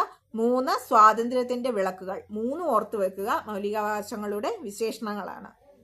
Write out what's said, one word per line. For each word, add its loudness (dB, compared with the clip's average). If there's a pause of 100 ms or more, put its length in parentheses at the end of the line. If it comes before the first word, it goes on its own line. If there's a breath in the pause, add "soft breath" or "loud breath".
(340 loud breath)
മൂന്ന് 0
സ്വാതന്ത്ര്യത്തിന്റെ 6
വിളക്കുകൾ. -4
മൂന്ന് -4
ഓർത്തു 0
വെക്കുക, -2
മൗലികാവകാശങ്ങളുടെ -4
വിശേഷണങ്ങളാണ്. -8 (340)